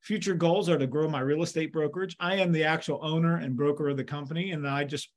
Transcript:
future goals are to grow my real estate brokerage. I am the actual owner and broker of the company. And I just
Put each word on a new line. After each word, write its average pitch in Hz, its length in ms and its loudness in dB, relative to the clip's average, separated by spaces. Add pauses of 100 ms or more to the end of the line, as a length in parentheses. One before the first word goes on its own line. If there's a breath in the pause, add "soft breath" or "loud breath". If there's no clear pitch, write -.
future 196 320 -2
goals 170 360 4
are 165 100 6
to 135 80 0
grow 151 200 0
my 147 120 -2
real 147 240 0
estate 160 280 -2
brokerage. 160 480 -4
I 180 160 0
am 180 160 2
the 156 120 4
actual 156 400 0
owner 165 340 2
and 135 180 -2
broker 147 340 2
of 139 80 -2
the 131 60 -4
company. 151 480 -6
And 151 160 -4
I 139 180 -2
just 139 320 -8